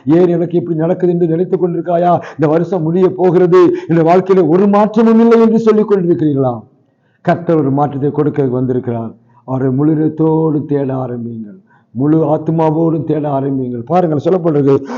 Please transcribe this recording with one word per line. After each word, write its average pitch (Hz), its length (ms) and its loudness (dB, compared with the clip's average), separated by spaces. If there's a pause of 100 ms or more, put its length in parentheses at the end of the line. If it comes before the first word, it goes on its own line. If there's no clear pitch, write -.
ஏன் 170 220 4
எனக்கு 170 300 -2
இப்படி 170 180 -4
நடக்குது 180 360 0
என்று 170 140 0
நினைத்துக் 175 380 -2
கொண்டிருக்காயா? 175 480 0
இந்த 156 340 -2
வருஷம் 170 360 0
முடிய 175 340 0
போகிறது, 180 580 4 (140)
இந்த 165 140 2
வாழ்க்கையில 185 460 2
ஒரு 185 180 2
மாற்றமும் 214 540 4
இல்லை 233 200 6
என்று 220 180 4
சொல்லிக் 214 320 2
கொண்டிருக்கிறீர்களா? 143 720 0 (580)
கர்த்தர் 170 360 -2
ஒரு 135 140 0
மாற்றத்தை 143 400 -2
கொடுக்க 147 340 -2
வந்திருக்கிறார். 123 680 -4 (320)
அவரை 131 280 -4
முழு 151 220 0
இதயத்தோடு 156 680 -2
தேட 139 300 -4
ஆரம்பியுங்கள், 117 640 -10 (320)
முழு 151 460 0
ஆத்மாவோடு 160 680 -2
தேட 151 240 -4
ஆரம்பியுங்கள். 135 580 -4
பாருங்கள், 160 380 -2
சொல்லப்படுகிறது, 147 580 0 (160)